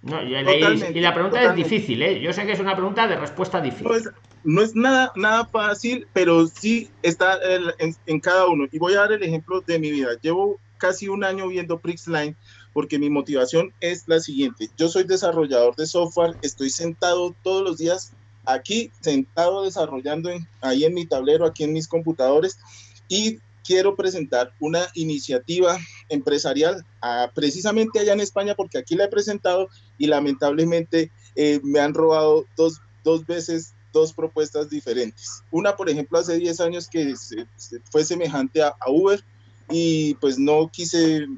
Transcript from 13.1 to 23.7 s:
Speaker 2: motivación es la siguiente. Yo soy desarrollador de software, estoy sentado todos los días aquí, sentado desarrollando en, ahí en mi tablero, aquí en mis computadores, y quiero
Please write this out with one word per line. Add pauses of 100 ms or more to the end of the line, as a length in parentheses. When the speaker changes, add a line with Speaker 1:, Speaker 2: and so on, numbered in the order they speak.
Speaker 2:
motivación
es
la
siguiente.
Yo
soy
desarrollador
de
software,
estoy
sentado
todos
los
días (340)
aquí, (120)
sentado
desarrollando
en, (140)
ahí
en
mi
tablero,
aquí
en
mis
computadores, (500)
y (240)
quiero